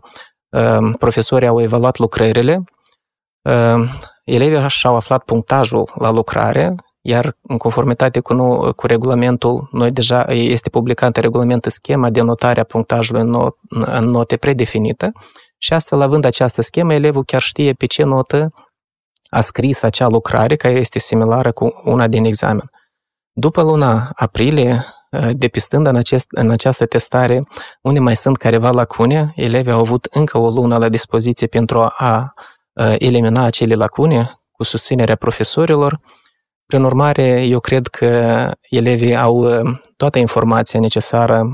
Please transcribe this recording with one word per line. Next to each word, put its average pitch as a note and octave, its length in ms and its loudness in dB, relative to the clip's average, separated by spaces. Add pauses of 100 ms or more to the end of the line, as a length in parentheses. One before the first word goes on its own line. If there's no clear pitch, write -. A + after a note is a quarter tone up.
(480)
uh, A2+ 500 0
profesorii B2 500 0
au A#2 120 2
evaluat A#2+ 380 0
lucrările, A#2+ 640 0 (800)
uh, A#2 480 2 (340)
elevii C#3 440 2
și-au B2 280 0
aflat C3 280 -2
punctajul A#2+ 680 0
la A2+ 160 -2
lucrare, A2+ 640 0 (260)
iar B2 420 -2
în C3 140 -6
conformitate A#2+ 640 0
cu - 120 -4
nou-, B2 400 0
cu - 140 -6
regulamentul, B2 840 0
noi A#2+ 200 0
deja, B2 320 0 (100)
este A#2+ 360 -2
publicată B2 500 -2
în A2+ 40 0
regulament A#2+ 420 0
schema B2 460 -2
de A2+ 100 0
notare A#2+ 400 0
a A2+ 40 0
punctajului A2+ 560 -2
în A2+ 80 0
not-, A#2+ 300 -2 (100)
în A#2 360 -4
note A#2+ 320 0
predefinită B2 760 -2 (500)
și - 100 -2
astfel, D#3+ 280 0
având C#3 240 2
această B2 380 0
schemă, E3+ 320 0
elevul C#3+ 300 0
chiar C3 160 -2
știe C#3+ 320 -2
pe B2+ 140 -4
ce - 160 0
notă C#3+ 500 0 (760)
a A#2+ 120 -2
scris C3 420 -2
acea A#2+ 260 0
lucrare, A#2 480 0
care B2+ 180 0
este B2+ 240 -2
similară A#2 540 0
cu - 320 -4
una A#2+ 220 2
din A2+ 180 2
examen. G#2+ 460 -2 (640)
După D#3+ 300 0
luna C3+ 520 2
aprilie, B2 720 0 (480)
depistând - 540 -2
în C3 100 2
acest, B2 340 0
în A2+ 200 0
această A#2 360 0
testare B2 560 0 (380)
unde C#3 180 0
mai B2 180 2
sunt C3+ 200 0
careva A2+ 340 2
lacune, B2 640 0
elevii B2 360 0
au A#2 80 2
avut A#2+ 300 0
încă D3 280 0
o A#2 120 2
lună A#2+ 280 0
la A2+ 100 2
dispoziție A#2 580 -2
pentru A#2 340 0
a, A2+ 60 4 (100)
a B2 380 -2 (640)
elimina A#2+ 460 2
acele A2+ 300 0
lacune A#2+ 560 0 (200)
cu - 120 -10
susținerea A2+ 540 0
profesorilor. D3 840 0 (680)
Prin C3+ 160 2
urmare, C3 600 2
eu B2 180 2
cred B2+ 260 0
că A#2+ 640 0 (180)
elevii A#2+ 480 2
au, A#2+ 460 2 (340)
toată C#3+ 220 0
informația A2+ 640 0
necesară A2+ 720 0